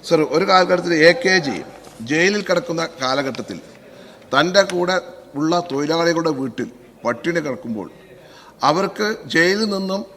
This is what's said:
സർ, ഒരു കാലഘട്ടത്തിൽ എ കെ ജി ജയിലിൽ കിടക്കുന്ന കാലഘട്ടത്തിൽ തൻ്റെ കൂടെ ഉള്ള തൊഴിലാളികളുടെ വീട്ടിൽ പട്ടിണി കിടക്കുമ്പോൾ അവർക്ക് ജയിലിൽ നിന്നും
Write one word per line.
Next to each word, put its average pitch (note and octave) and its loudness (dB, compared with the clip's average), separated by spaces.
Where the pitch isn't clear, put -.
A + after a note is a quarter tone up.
സർ, E3 4
ഒരു F3 2
കാലഘട്ടത്തിൽ F3 4
എ F3 10
കെ F#3 2
ജി A2 -4
ജയിലിൽ F#3 2
കിടക്കുന്ന E3+ -2
കാലഘട്ടത്തിൽ B2+ -4
തൻ്റെ F3+ 4
കൂടെ F3+ 0
ഉള്ള E3 0
തൊഴിലാളികളുടെ D#3+ 0
വീട്ടിൽ B2+ -6
പട്ടിണി D#3+ -2
കിടക്കുമ്പോൾ A2+ -8
അവർക്ക് F#3+ 0
ജയിലിൽ F#3+ 2
നിന്നും F#3+ -4